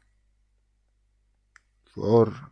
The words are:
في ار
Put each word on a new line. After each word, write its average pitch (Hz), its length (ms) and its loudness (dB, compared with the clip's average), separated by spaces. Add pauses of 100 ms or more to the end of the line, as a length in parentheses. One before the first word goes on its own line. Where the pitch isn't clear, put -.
(1900)
في - 160 -16
ار 107 500 0